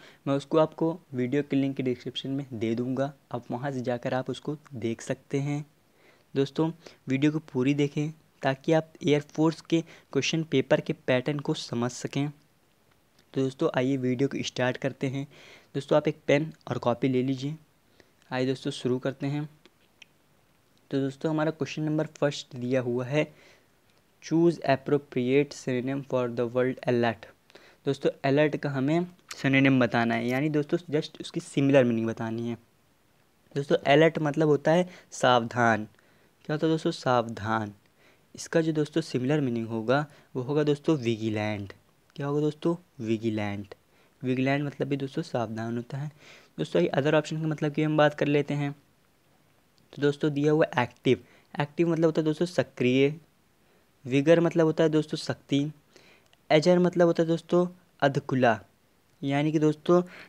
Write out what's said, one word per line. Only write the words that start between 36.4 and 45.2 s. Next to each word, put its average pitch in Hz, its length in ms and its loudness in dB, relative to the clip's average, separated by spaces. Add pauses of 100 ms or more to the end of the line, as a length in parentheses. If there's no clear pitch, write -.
क्या 151 100 -4
होता 151 120 -2
है 160 60 2
दोस्तों? 160 180 -2
सावधान। 110 840 -2 (600)
इसका - 260 -2
जो 160 120 0
दोस्तों 151 280 -2
सिमिलर 139 400 -2
मीनिंग 117 280 -2
होगा, 117 380 0 (300)
वो 131 60 -4
होगा 143 200 -2
दोस्तों 147 340 0
विजिलेंट। 107 760 -4 (440)
क्या 143 100 -6
होगा 143 140 -2
दोस्तों? 151 640 -4
विजिलेंट। 107 720 -2 (500)
विजिलेंट 131 400 0
मतलब 139 240 -6
भी 143 80 -2
दोस्तों 139 260 -6